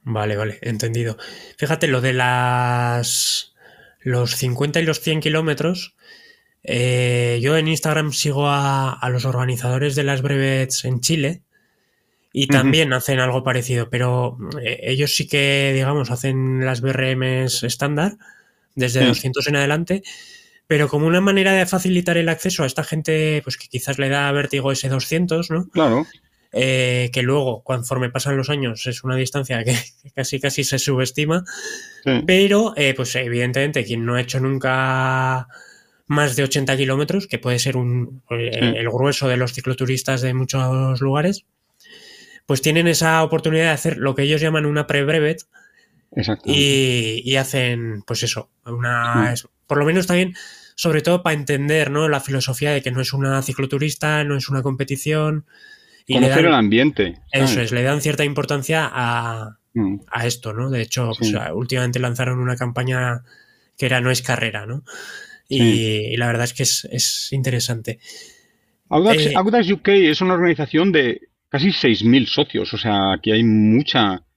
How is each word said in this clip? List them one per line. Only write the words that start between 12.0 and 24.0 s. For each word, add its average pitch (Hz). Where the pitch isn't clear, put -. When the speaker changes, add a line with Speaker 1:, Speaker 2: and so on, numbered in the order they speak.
Speaker 1:
y 139
Speaker 2:
Ujú. 139
Speaker 1:
también 139
hacen 127
algo 127
parecido, 123
pero, 123
eh, 117
ellos 135
sí -
que, 139
digamos, 135
hacen 131
las 131
B 135
R 131
Ms 131
estándar 156
desde 127
Speaker 2:
Sí. 131
Speaker 1:
doscientos 131
en 147
adelante, 160
pero 147
como 147
una 175
manera 196
de 185
facilitar 180
el 165
acceso 165
a 139
esta 151
gente, 156
pues, -
que -
quizás 127
le 139